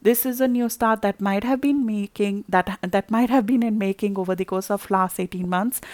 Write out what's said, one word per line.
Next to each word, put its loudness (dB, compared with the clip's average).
this 4
is -2
a 4
new 0
start 0
that 0
might 0
have 0
been 2
making, -2
that, 0
that 0
might 2
have 2
been 2
in 0
making -2
over -2
the -2
course -4
of -4
last 0
eighteen -4
months. -2